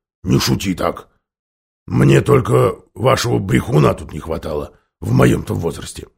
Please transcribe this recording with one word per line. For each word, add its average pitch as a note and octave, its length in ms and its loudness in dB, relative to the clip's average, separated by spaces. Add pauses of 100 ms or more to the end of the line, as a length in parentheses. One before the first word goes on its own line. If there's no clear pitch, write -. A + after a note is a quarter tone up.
(220)
не - 160 2
шути - 380 -2
так! - 340 -6 (800)
Мне C3+ 340 4
только B2 540 2 (180)
вашего A#2+ 460 0
брехуна A#2 560 2
тут D2 180 -14
не D#2 60 -10
хватало D2+ 580 -8 (220)
в - 120 -6
моем-то - 440 2
возрасте. - 520 -8 (100)